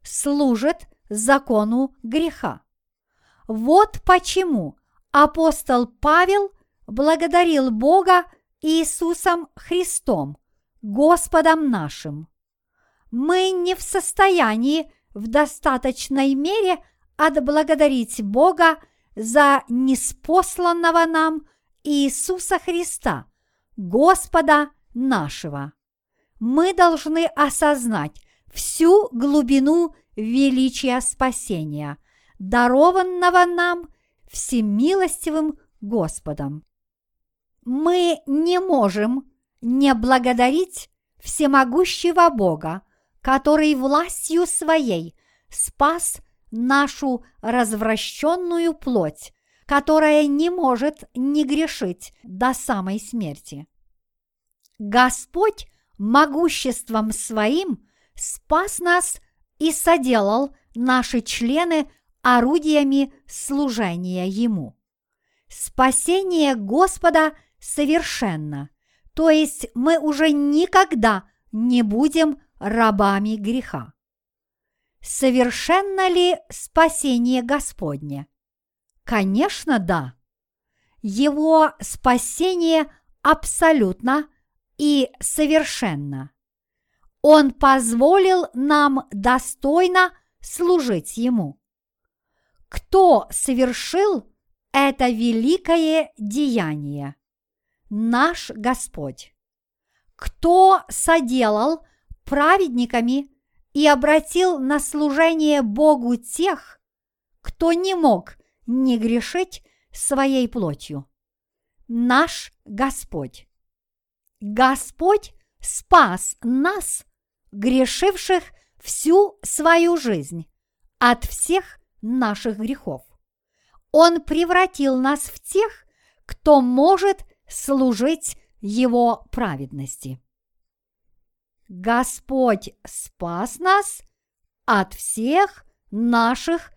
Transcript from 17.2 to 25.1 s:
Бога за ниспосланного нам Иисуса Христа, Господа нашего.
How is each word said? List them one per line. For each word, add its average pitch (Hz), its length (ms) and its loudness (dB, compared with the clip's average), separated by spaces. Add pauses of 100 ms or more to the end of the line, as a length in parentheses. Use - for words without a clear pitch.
Бога 311 540 4 (380)
за 269 520 2
ниспосланного 330 1400 0
нам 320 420 -2 (360)
Иисуса 294 760 -2
Христа, 339 640 -6 (500)
Господа 294 920 2 (240)
нашего. 151 800 -4 (640)